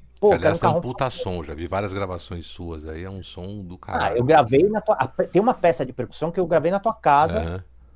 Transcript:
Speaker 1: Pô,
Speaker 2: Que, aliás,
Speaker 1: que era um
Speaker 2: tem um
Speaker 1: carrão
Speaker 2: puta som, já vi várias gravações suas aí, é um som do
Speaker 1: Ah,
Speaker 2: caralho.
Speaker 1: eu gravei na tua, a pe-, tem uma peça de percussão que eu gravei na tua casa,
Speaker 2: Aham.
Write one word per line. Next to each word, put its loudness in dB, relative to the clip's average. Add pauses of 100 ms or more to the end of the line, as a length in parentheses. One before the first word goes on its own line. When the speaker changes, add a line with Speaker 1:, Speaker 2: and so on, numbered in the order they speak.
(200)
Speaker 1:
Pô, 6
Speaker 2:
Que, 8
aliás, 0
Speaker 1:
que 0
era 4
um -6
Speaker 2:
tem 2
um 4
Speaker 1:
carrão 2
Speaker 2:
puta -4
som, -6
já -10
vi -8
várias -4
gravações -6
suas -12
aí, -10
é -12
um -12
som -12
do -14
Speaker 1:
Ah, -20
Speaker 2:
caralho. -4
Speaker 1:
eu 2
gravei 6
na -2
tua, 0
a 0
pe-, -2
tem 2
uma 2
peça 0
de -14
percussão -6
que -6
eu 0
gravei 2
na -2
tua -2
casa, 4
Speaker 2:
Aham. -8 (320)